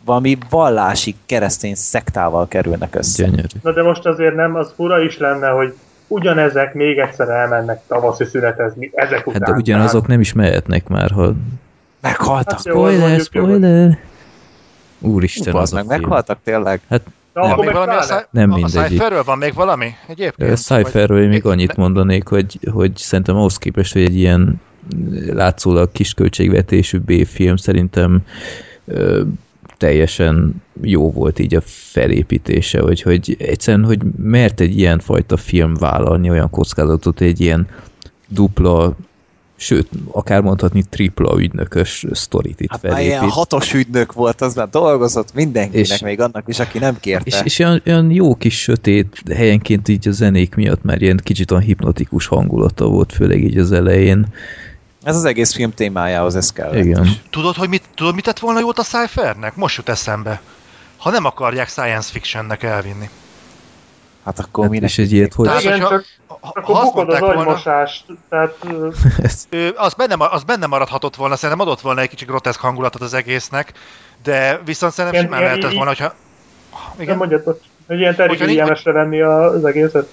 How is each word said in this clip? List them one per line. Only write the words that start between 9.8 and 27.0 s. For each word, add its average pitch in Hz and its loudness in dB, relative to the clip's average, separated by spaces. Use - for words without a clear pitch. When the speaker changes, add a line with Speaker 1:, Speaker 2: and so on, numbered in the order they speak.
Speaker 3:
Tehát 110 0
Speaker 2:
nem 123 4
is 104 2
mehetnek 90 0
már, 95 0
ha 101 2
Speaker 1:
Meghaltak. 131 -2
Speaker 3:
Hát - -12
jó, 170 -2
Speaker 2:
Spoiler, 185 4
Speaker 3:
mondjuk 160 2
jó. 180 0
Speaker 2:
spoiler. 175 6
Úristen, 98 0
Speaker 1:
Hú, 90 0
Speaker 2:
az 92 -2
Speaker 1:
bazd - -8
Speaker 2:
a - -6
Speaker 1:
meg, 101 -4
Speaker 2:
film. 170 -4
Speaker 1:
meghaltak 143 -2
tényleg? 98 -2
Speaker 2:
Hát 120 0
Speaker 3:
Na, 175 -4
Speaker 2:
nem. 190 2
Speaker 3:
akkor 202 2
Speaker 4:
Még - 0
Speaker 3:
meg 180 0
Speaker 4:
valami 202 0
a 143 0
Speaker 3:
pláne. 202 -4
Speaker 4:
sci-, - -20
Speaker 2:
Nem 107 4
Speaker 4:
a, - 2
a 92 2
Speaker 2:
mindegyik. 87 0
Speaker 4:
Cypherről 190 0
van 135 -2
még 143 -4
valami 135 -2
egyébként? 156 -4
Speaker 2:
Ö, 113 4
Cypherről 107 2
Speaker 4:
Vagy 104 6
Speaker 2:
én 104 4
még 104 4
Speaker 4:
egy 101 4
Speaker 2:
annyit 90 2
Speaker 4:
ne- 95 0
Speaker 2:
mondanék, 95 2
hogy, 95 0
hogy 95 0
szerintem 95 0
ahhoz 101 2
képest, - -4
hogy 98 2
egy 90 2
ilyen 90 4
látszólag 90 2
kis - -2
költségvetésű 92 2
B-film, 90 2